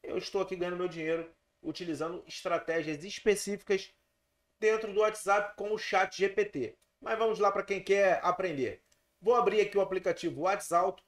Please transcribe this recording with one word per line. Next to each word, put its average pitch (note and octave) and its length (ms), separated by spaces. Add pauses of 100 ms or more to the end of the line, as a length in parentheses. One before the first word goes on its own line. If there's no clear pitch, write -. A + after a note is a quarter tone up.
eu - 160
estou F#3+ 240
aqui F#3+ 140
ganhando F3+ 220
meu F3+ 100
dinheiro, E3 420 (320)
utilizando D#3+ 640
estratégias D#3+ 760
específicas G3 880 (680)
dentro G#3+ 320
do G#3 80
WhatsApp G#3 560
com G#3 160
o G#3 40
chat F#3+ 400
G F#3+ 120
P G3+ 160
T. C3 320 (240)
Mas A3 180
vamos A3 180
lá G3 140
pra G3 120
quem G3 200
quer G3 400
aprender. E3 580 (380)
Vou A3 160
abrir G#3+ 240
aqui G3+ 180
o G3 40
aplicativo F3+ 600
WhatsApp F#3+ 640